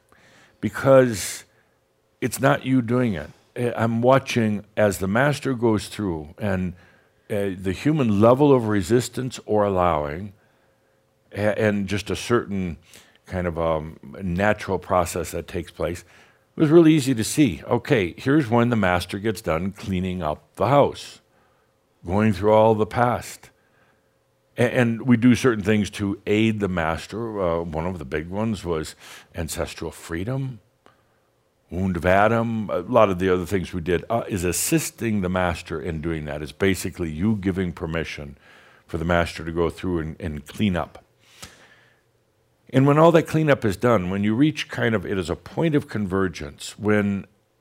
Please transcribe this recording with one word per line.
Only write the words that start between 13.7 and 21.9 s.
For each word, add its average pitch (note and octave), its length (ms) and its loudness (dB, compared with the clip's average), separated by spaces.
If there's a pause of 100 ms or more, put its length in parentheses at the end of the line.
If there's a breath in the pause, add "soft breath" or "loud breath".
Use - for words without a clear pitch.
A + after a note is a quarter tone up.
natural G2 560 -2
process F2 540 -2
that E2+ 160 -8
takes E2+ 220 -8
place, E2+ 300 -6
it - 600 -14
was D#3 100 4
really D#3+ 220 8
easy C3+ 220 2
to A2 100 -2
see. G#2 420 0
Okay, A#2 520 0
here's C#3 300 0
when A#2 200 4
the A#2+ 80 0
master F#2 420 0
gets G#2+ 220 -4
done F2 320 -2
cleaning F#2 500 -6
up D2+ 340 -6
the F#2+ 120 0
house, B2+ 520 2 (840)